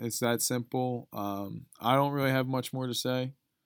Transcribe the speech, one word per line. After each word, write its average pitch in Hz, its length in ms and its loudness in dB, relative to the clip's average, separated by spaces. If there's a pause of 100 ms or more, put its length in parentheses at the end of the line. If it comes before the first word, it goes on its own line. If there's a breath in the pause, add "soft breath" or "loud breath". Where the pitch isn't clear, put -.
it's 117 180 -4
that 117 220 2
simple. 123 720 -2
Um, 101 520 -6 (140)
I 123 160 4
don't 143 160 4
really 139 200 2
have 131 160 2
much 131 260 -2
more 131 120 -2
to 123 80 -4
say, 127 380 0 (340)